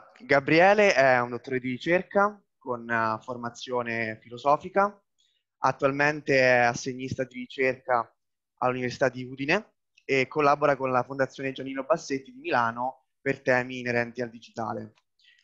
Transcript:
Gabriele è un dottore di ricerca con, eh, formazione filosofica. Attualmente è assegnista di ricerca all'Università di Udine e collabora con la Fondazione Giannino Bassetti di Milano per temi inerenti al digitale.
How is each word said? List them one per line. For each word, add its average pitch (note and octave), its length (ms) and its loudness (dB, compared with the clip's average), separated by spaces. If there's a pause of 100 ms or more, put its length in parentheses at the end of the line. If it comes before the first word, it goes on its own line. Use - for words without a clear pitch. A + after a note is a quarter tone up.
(200)
Gabriele E3+ 760 4
è C3 260 4
un A#2+ 120 -2
dottore B2+ 280 -6
di B2+ 100 -6
ricerca F#3 720 0 (200)
con, A#2+ 280 -8
eh, A2+ 360 0
formazione A#2 960 -6
filosofica. D3+ 840 -2 (580)
Attualmente C#3+ 760 0
è B2+ 200 6
assegnista B2+ 680 0
di B2 160 -12
ricerca B2+ 760 -2 (420)
all'Università B2+ 520 -2
di B2+ 140 -8
Udine C#3 500 -4 (360)
e C3 160 2
collabora D3 500 2
con C3 140 -4
la B2+ 140 2
Fondazione C3+ 480 -4
Giannino C3+ 320 -8
Bassetti C3+ 480 -4
di B2+ 80 -20
Milano B2 680 -4 (120)
per C3+ 200 -4
temi B2+ 360 0
inerenti A#2+ 460 -4
al A2+ 80 -8
digitale. A2+ 640 -10 (480)